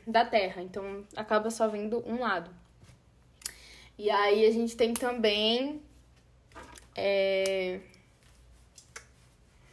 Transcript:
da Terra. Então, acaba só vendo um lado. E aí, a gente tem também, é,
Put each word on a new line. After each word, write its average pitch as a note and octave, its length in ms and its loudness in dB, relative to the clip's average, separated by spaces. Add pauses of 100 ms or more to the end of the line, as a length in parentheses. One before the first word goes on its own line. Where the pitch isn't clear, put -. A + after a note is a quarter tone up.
da A3+ 160 2
Terra. F#3+ 380 -2
Então, G3 420 -10 (140)
acaba G#3+ 340 -2
só A3+ 160 0
vendo G#3+ 400 -4
um A#3 140 -4
lado. F#3+ 280 -4 (1500)
E G#3 120 0
aí, G#3 360 6
a A3 60 8
gente A3+ 260 -2
tem A#3 160 2
também, A#3+ 880 0 (1120)
é, G3 840 0 (1900)